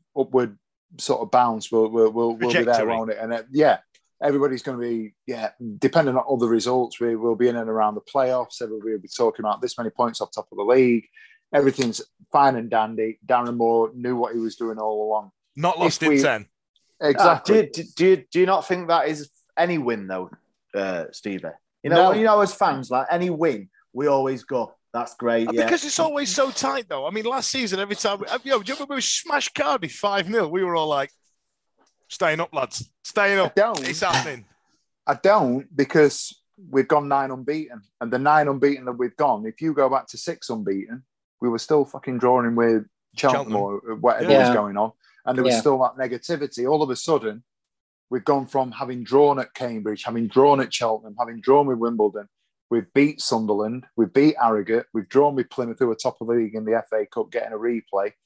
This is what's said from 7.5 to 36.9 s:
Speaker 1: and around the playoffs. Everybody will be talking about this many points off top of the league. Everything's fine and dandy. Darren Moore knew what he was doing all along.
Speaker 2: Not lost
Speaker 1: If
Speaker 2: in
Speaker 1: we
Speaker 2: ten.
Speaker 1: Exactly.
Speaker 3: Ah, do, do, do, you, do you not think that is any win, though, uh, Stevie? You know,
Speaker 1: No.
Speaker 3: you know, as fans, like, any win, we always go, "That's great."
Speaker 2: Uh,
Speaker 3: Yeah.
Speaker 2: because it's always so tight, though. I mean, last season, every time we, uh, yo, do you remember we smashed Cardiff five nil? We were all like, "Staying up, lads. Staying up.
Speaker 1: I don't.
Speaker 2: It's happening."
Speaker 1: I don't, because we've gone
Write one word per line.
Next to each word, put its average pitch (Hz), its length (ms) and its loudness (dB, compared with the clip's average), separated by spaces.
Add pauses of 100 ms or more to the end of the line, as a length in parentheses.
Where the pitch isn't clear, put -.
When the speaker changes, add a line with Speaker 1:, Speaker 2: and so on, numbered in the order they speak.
Speaker 1:
and 113 140 -6
around 107 240 0
the 104 80 -8
playoffs. 127 600 -2
Everybody 110 300 -8
will 104 80 -6
be 95 80 -20
talking 113 360 0
about 104 160 -2
this - 180 -6
many 117 120 -6
points 117 300 -4
off 107 140 -6
top 107 180 -10
of 98 60 -12
the 101 60 -4
league. 123 420 4 (460)
Everything's 135 500 2 (300)
fine 139 240 4
and 117 120 -8
dandy. 110 580 -2
Darren 120 300 0
Moore 117 380 2
knew 123 220 -4
what 117 180 -4
he 117 60 -4
was 110 160 -6
doing 113 220 -6
all 107 300 -4
along. 107 220 -4 (260)
Speaker 2:
Not 165 220 -2
lost 165 240 0
Speaker 1:
If 160 60 2
Speaker 2:
in 151 80 4
Speaker 1:
we 135 60 2
Speaker 2:
ten. 117 240 0 (540)
Speaker 1:
Exactly. 170 580 4
Speaker 3:
Ah, 208 40 4
do, - 80 -2
do, 165 120 -10 (140)
do, 175 100 4
you, 185 240 4
do 175 100 0
you 185 60 6
not 185 200 0
think 180 220 -4
that 160 200 2
is 147 220 -8 (260)
any 170 220 0
win, 113 300 -4
though, 92 220 -8 (440)
uh, 95 380 -4
Stevie? 90 360 -8 (340)
You 143 80 -2
know, 180 220 6
Speaker 1:
No. 208 60 2
Speaker 3:
you 226 60 2
know, 208 160 6
as 196 140 0
fans, 135 360 -2
like, 127 200 0
any 175 200 0
win, 151 380 -2 (240)
we 135 140 -4
always 135 380 0
go, 120 300 -6 (180)
"That's 117 220 -6
great." 117 340 0
Speaker 2:
Uh, 110 40 -4
Speaker 3:
Yeah. 113 120 0
Speaker 2:
because 311 200 0
it's 294 140 -6
always 285 360 -2
so 269 160 0
tight, 262 380 -4
though. 143 180 -6
I 165 40 -4
mean, 214 160 -6
last 254 240 -4
season, 214 280 -4
every 202 180 -4
time 202 240 -4
we, 202 60 -8
uh, 247 160 -6
yo, 262 200 -2
do 214 100 -10
you - 40 -6
remember 285 180 -10
we 262 80 -4
smashed - 520 -4
Cardiff 277 380 -2
five 196 380 -4
nil? 208 200 -2
We 185 140 -2
were 175 120 -4
all 156 120 0
like, 143 220 -2 (960)
"Staying 160 320 -2
up, 170 140 -6
lads. - 340 -6 (140)
Staying 202 360 0
up. 180 180 2
Speaker 1:
I 196 40 4
don't. 202 280 0
Speaker 2:
It's 160 120 -6
happening." 143 460 -2 (600)
Speaker 1:
I 143 160 0
don't, 147 440 4 (100)
because 143 640 2 (300)
we've 135 180 2
gone 147 200 2